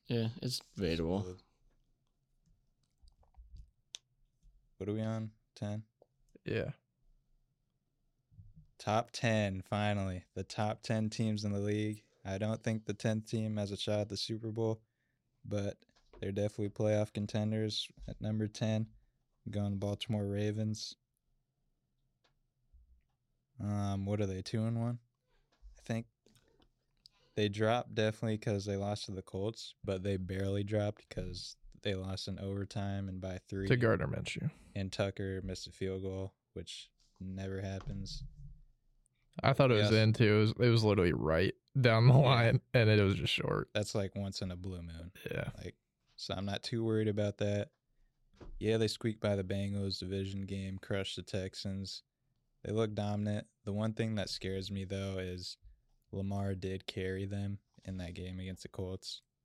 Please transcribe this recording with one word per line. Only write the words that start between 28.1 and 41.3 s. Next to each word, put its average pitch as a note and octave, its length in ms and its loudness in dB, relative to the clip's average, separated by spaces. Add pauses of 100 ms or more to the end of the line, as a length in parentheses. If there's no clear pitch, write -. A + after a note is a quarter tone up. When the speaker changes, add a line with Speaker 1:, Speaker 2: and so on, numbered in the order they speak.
Speaker 2:
'cause G2+ 260 -2
they G2+ 120 -2
lost G2+ 300 -4
to G#2+ 60 -10
the F#2 100 -6
Colts, - 520 -6 (100)
but F#2+ 180 -2
they G2 140 0
barely G2 480 -2
dropped G#2 440 -2
'cause F#2 480 -8 (260)
they G#2 120 -2
lost F#2 340 -6
in F#2 100 -6
overtime G2 720 -4
and F#2 120 -8
by F#2 180 -6 (100)
three. G2 200 -2
Speaker 3:
To C3 80 6
Gardner A2+ 300 4
Minshew. - 440 -4 (240)
Speaker 2:
And G2 180 -2
Tucker G2 500 -2
missed F#2+ 240 -6
a - 60 -16
field F#2+ 300 -4
goal, F#2+ 320 -6 (180)
which - 380 -12 (300)
never F#2+ 400 -6
happens. G2 640 -6 (1200)
Speaker 3:
I C3+ 100 6
thought C3+ 180 6
it A#2+ 40 8
was G#2 180 6
Speaker 2:
Yes. A2 100 8
Speaker 3:
in, A2 100 8
too. G#2+ 220 8
It G#2+ 60 8
was, G#2+ 120 6
it B2 180 4
was A2+ 140 6
literally G2 280 6
right D#2+ 420 4 (260)